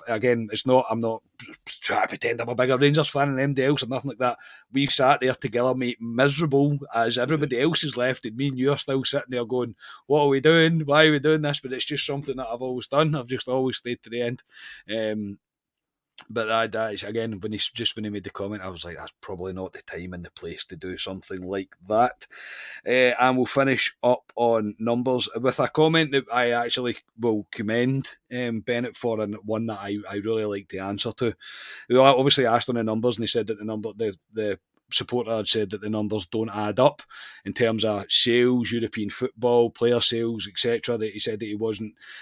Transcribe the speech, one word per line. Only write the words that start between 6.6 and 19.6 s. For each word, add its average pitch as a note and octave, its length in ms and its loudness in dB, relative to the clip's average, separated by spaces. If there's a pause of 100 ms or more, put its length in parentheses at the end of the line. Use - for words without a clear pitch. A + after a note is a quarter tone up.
as A#2 240 2
everybody C3 420 0
else D#3 220 2
has C#3 160 -4
left, B2 280 -2
and A2 120 -8
me C#3 120 0
and C3 100 -6
you C3+ 120 4
are C3+ 80 2
still C3+ 260 -2
sitting C#3+ 240 -2
there B2 160 -2
going, A#2+ 300 -2 (320)
"What D3 160 4
are C#3+ 60 6
we C3+ 100 4
doing? D#3+ 420 6
Why D3+ 260 6
are D#3 40 6
we D3 80 4
doing D3+ 240 4
this?" C#3+ 160 -2
But C3 140 -8
it's B2 120 -6
just C#3+ 200 -6
something C#3+ 320 -6
that B2+ 100 -8
I've A#2+ 140 -8
always B2+ 260 -6
done. D3+ 280 2
I've B2 120 -6
just B2 200 -6
always C3 300 0
stayed A#2+ 260 -6
to A2+ 60 -20
the A#2+ 120 -4
end. A#2+ 220 -4 (500)
Um, G#2+ 440 -4 (920)
but A2+ 160 -2
that, A2+ 260 0
that A2 200 -4
is, G2 120 -6
again, A2 340 -4
when G#2+ 140 -8
he G#2 40 -6
s-, - 120 -2
just - 260 -4
when G#2+ 80 -8
he G#2+ 80 -6
made G2 140 -8
the G2+ 40 -10
comment, G2+ 320 -8
I F#2 60 -10
was E2+ 180 -12
like, F2 120 -12
"That's - 240 -16
probably F#2 320 -8
not F#2 200 -8